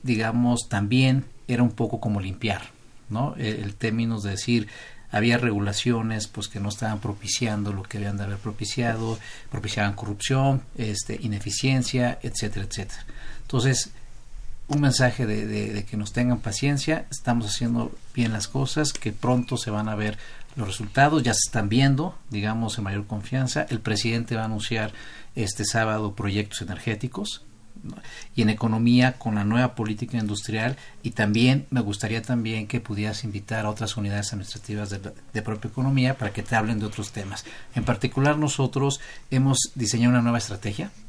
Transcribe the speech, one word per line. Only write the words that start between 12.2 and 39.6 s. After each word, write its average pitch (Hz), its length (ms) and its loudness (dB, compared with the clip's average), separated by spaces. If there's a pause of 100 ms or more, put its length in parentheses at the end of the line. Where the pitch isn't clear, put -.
etcétera, 104 440 -2
etcétera. - 380 -8 (380)
Entonces, 131 480 2 (760)
un 143 120 4
mensaje 127 460 4
de, 104 200 0
de, 107 260 -2
de 101 120 -2
que 104 120 -6
nos 101 160 -4
tengan 123 260 2
paciencia, 143 720 0
estamos 117 360 0
haciendo 117 440 0 (240)
bien 117 180 2
las 107 140 -2
cosas, 139 460 0
que - 200 -2
pronto 123 440 2
se - 140 -2
van 107 180 0
a 107 80 -2
ver 104 220 -2 (360)
los 107 140 -4
resultados, 139 560 4
ya 117 80 4
se - 160 2
están 104 200 0
viendo, 139 480 4 (140)
digamos, 110 480 -2
en 104 60 -2
mayor 101 220 -2
confianza. 123 640 -2
El 113 100 -2
presidente 113 560 0
va 113 60 0
a - 20 -2
anunciar 110 480 -2 (420)
este 104 300 -2
sábado 107 500 2
proyectos 101 480 -2
energéticos, 110 800 -4 (400)
¿no? - 120 -10 (400)
Y - 80 2
en 104 60 6
economía 120 720 6
con 107 180 -2
la 104 80 2
nueva 120 320 2
política 110 420 -2
industrial, 110 580 -2 (280)
y 135 80 -4
también 117 580 4
me 127 100 2
gustaría 107 420 0
también 110 440 0
que 110 140 -2
pudieras 104 420 -2
invitar 107 420 -4
a 107 60 0
otras 107 260 -4
unidades 101 360 -2
administrativas 104 580 -6
de, 98 80 -6 (340)
de 110 100 -2
propia 107 280 -4
economía 131 480 2
para 101 140 -2
que 104 100 -4
te 120 140 0
hablen 110 240 2
de 107 60 -2
otros 104 260 -6
temas. 98 320 -8 (320)
En 113 80 0
particular, 131 520 2
nosotros 139 640 0 (300)
hemos 131 280 4 (180)